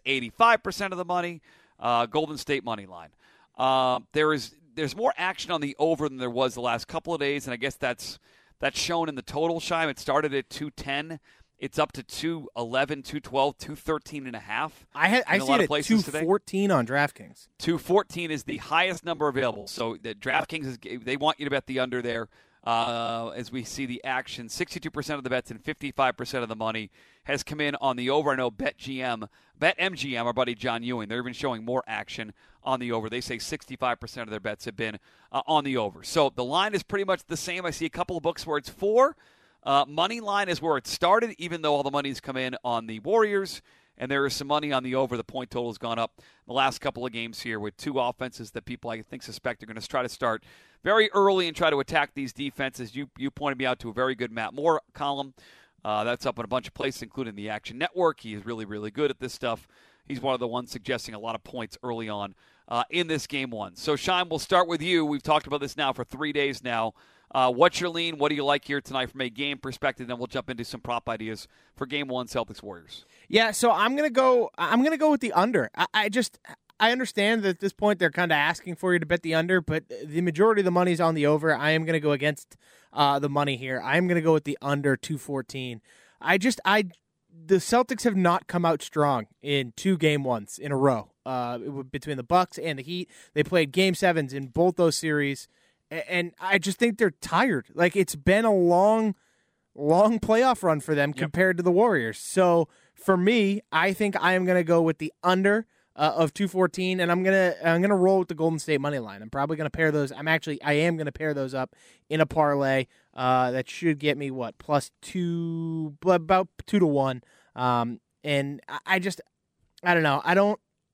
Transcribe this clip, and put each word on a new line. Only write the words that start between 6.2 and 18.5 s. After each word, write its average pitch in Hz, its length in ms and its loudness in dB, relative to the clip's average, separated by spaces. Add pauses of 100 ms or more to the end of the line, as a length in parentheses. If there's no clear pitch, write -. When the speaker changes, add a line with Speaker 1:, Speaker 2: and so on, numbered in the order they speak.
Speaker 1:
was 123 240 0
the 123 80 -10
last 120 260 -2
couple 165 260 -6
of 156 60 -4
days, 143 260 -2
and 131 80 -8
I 120 40 -8
guess 127 180 -6
that's, - 440 -6 (420)
that's - 180 -2
shown 165 300 -2
in 143 60 -6
the 127 60 -10
total, 165 380 -2
Shime. 165 300 -2
It 135 100 -8
started 143 340 0
at 135 160 -4
two 151 200 -10
ten. 147 500 -8 (400)
It's 139 200 -4
up 151 140 0
to 131 100 -12
two 160 520 -6
eleven, 131 460 -2
two 143 180 -10
twelve, 135 380 0
two - 180 -12
thirteen 147 520 -6
and 120 80 -10
a 107 40 -12
half. 127 540 -8
Speaker 2:
I 151 140 4
had, 240 180 4
I 185 120 2
Speaker 1:
In 196 40 0
a - 20 -2
Speaker 2:
see 262 60 0
Speaker 1:
lot 269 60 6
Speaker 2:
it - 20 6
Speaker 1:
of 214 60 4
Speaker 2:
at 151 60 2
Speaker 1:
places 156 340 2
today. 147 160 -4
Speaker 2:
two 160 60 -2
fourteen 196 440 0
on 139 160 4
DraftKings. 127 600 -4 (100)
Speaker 1:
Two 165 220 -2
fourteen 175 500 0
is 151 140 -6
the - 140 -8